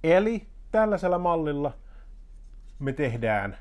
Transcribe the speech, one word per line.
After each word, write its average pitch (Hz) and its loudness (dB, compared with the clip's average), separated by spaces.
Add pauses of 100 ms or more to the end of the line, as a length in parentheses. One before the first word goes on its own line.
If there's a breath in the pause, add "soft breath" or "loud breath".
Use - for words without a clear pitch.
Eli 202 4 (240)
tällaisella 185 2
mallilla 151 0 (1040 soft breath)
me 139 -2
tehdään 113 0